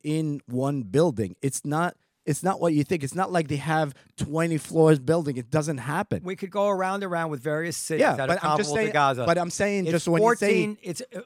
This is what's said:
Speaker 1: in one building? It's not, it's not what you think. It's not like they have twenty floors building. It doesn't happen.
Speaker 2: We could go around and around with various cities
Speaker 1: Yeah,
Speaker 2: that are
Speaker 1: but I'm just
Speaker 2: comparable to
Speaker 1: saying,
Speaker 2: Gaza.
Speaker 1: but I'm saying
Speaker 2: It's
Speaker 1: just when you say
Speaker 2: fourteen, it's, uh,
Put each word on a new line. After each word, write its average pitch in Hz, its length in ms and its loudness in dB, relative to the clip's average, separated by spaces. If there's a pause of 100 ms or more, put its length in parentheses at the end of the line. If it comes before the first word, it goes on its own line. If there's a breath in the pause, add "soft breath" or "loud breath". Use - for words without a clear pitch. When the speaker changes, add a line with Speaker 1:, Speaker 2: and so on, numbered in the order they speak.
Speaker 1:
in 151 420 -2
one 135 360 -2
building? 107 600 0
It's - 220 -4
not, 156 320 -2 (280)
it's 160 200 -4
not 185 160 0
what 170 140 2
you 147 100 2
think. 160 180 -2
It's 135 120 -8
not 185 180 -2
like 165 160 0
they 147 80 -4
have 151 360 -2 (240 soft breath)
twenty 160 400 -2
floors 156 440 4
building. 143 360 0
It 120 140 -8
doesn't 151 280 0
happen. 143 440 -4
Speaker 2:
We 185 140 -6
could 185 160 -10
go 202 160 2
around 190 340 0
and 190 100 -4
around 165 180 -2
with 143 100 -6
various 156 360 -2
cities 160 260 -2
Speaker 1:
Yeah, 269 120 2
Speaker 2:
that 139 160 -2
are 180 60 2
Speaker 1:
but - 80 -6
I'm 151 120 2
just 208 140 0
Speaker 2:
comparable 147 60 -2
to 220 60 2
Speaker 1:
saying, 214 100 -2
Speaker 2:
Gaza. 139 340 2
Speaker 1:
but 170 100 4
I'm 175 140 -2
saying 202 360 0
Speaker 2:
It's 160 40 0
Speaker 1:
just 165 160 0
when 170 160 4
you 233 140 6
say 202 100 0
Speaker 2:
fourteen, 208 340 2
it's, 175 200 -8
uh, 208 260 -12